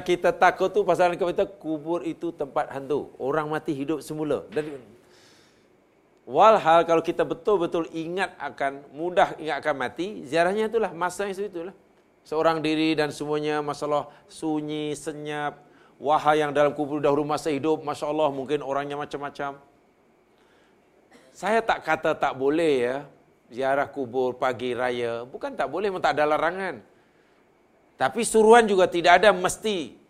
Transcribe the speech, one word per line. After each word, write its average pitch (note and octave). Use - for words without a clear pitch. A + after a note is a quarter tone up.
kita F3+
takut F3
tu G3+
pasal F3
kita F3
kubur D#3+
itu E3
tempat D3
hantu. C3+
Orang D3
mati D#3
hidup C#3
semula. D3+
Dan D3+
walhal E3
kalau E3
kita E3
betul-betul E3
ingat F3
akan, C#3
mudah E3
ingat D3+
akan D3+
mati, F#3
ziarahnya F3
itulah, G#3+
masa F3
yang G3+
itulah. F#3
Seorang D#3+
diri D#3
dan D3+
semuanya, D3+
masalah D3
sunyi, D3+
senyap. D3
Wahai D3+
yang C#3+
dalam C#3+
kubur D3
dahulu D3
masa D3
hidup, D3+
Masya D3
Allah, D3+
mungkin C#3
orangnya C#3+
macam-macam. C#3+
Saya G#3+
tak E3
kata D#3
tak C3+
boleh D3
ya, B2+
ziarah C3+
kubur B2+
pagi B2
raya. A#2+
Bukan C4+
tak C#3+
boleh, F#3
memang F#3
tak D3
ada D3+
larangan. E3+
Tapi C#3
suruhan A3
juga F#3+
tidak F3
ada G3
mesti. F3+